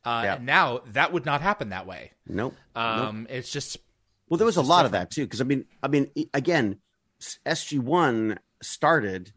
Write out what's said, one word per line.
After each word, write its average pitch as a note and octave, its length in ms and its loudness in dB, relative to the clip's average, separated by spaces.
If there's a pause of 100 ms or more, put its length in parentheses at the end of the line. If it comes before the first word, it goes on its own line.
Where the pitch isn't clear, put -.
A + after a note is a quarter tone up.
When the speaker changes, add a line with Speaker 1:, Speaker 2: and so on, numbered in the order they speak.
Speaker 1:
Uh, A#2 180 0
Speaker 2:
Yeah. G2 120 0
Speaker 1:
and B2 100 -10
now C#3 340 2 (120)
that C#3 200 0
would D#3+ 140 -2
not C#3+ 160 0
happen F3+ 260 -2
that F#2 180 -8
way. E2 260 -14 (140)
Speaker 2:
Nope. A#2 280 -4 (200)
Speaker 1:
Um, A2 500 -2
Speaker 2:
Nope. - 20 -14 (100)
Speaker 1:
it's B2+ 160 -10
just, - 240 -8 (520)
Speaker 2:
Well, E3+ 100 2
there G#3+ 80 4
Speaker 1:
it's G#3 100 2
Speaker 2:
was - 20 6
a - 20 6
Speaker 1:
just C3 100 2
Speaker 2:
lot F3 140 8
of A2+ 80 2
Speaker 1:
different. F2+ 180 -2
Speaker 2:
that, - 40 -12
too, C#3+ 120 -2
'cause, G#2+ 140 -10
I C3 40 2
mean, C3+ 200 0 (180)
I C#3 60 -2
mean, C#3 260 2
e-, D#3 180 -4
again, C3+ 460 0 (420)
s-, - 240 -14
S D#3 200 -2
G C#3+ 160 -2
one A#2+ 580 0 (240)
started G#2 760 0